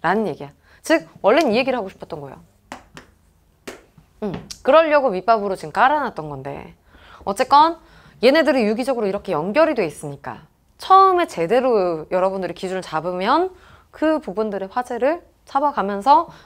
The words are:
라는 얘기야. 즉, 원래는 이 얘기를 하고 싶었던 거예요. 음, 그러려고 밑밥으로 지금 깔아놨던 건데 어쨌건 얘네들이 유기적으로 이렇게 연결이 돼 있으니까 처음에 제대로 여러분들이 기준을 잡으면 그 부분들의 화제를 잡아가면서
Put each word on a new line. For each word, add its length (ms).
라는 240
얘기야. 240
즉, 260
원래는 300
이 40
얘기를 220
하고 100
싶었던 320
거예요. 200
음, 260
그러려고 480
밑밥으로 460
지금 160
깔아놨던 560
건데 460
어쨌건 540
얘네들이 420
유기적으로 420
이렇게 260
연결이 420
돼 120
있으니까 560
처음에 480
제대로 840
여러분들이 440
기준을 280
잡으면 720
그 300
부분들의 500
화제를 520
잡아가면서 800